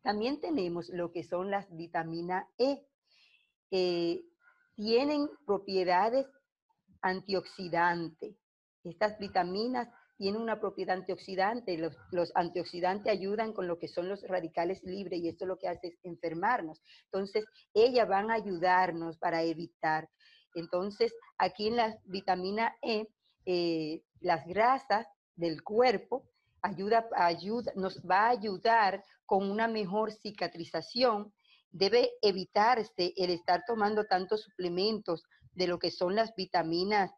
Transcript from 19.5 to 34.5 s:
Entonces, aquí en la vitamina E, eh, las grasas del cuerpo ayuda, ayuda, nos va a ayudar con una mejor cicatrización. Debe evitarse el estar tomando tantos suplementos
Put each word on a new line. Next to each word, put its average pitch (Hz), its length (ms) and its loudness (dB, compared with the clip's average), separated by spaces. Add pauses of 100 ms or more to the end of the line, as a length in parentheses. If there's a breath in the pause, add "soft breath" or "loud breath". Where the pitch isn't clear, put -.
Entonces, 190 600 -2 (220 loud breath)
aquí 202 320 0
en 233 80 0
la 220 280 0
vitamina 190 760 -2
E, 220 280 -2 (360)
eh, 170 580 0 (180)
las 170 260 0
grasas 220 600 2 (300)
del 165 260 -2
cuerpo 240 640 2 (380)
ayuda, 208 520 0
ayuda, 180 640 0
nos 190 240 -4
va 185 260 4
a 240 40 4
ayudar 208 760 2 (220 soft breath)
con 196 240 2
una 220 180 0
mejor 214 420 0
cicatrización. 208 1200 -2 (360 soft breath)
Debe 202 420 4 (100)
evitarse 202 920 2
el 180 140 2
estar 175 360 2
tomando 214 400 2
tantos 190 340 0
suplementos 185 840 -2 (280 soft breath)